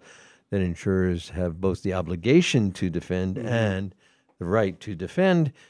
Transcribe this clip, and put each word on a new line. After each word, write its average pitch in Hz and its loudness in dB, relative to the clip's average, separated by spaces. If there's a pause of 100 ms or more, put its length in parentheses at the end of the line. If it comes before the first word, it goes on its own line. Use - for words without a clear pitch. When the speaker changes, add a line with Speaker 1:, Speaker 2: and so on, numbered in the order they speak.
(500)
Speaker 1:
that 101 0
insurers 92 0
have 87 -4
both 95 0
the 95 -2
obligation 98 2
to 92 -4
defend 92 -2
Speaker 2:
Mm-hmm. - -6
Speaker 1:
and 98 0 (440)
the 90 -8
right 95 0
to 104 -10
defend. 165 2 (180)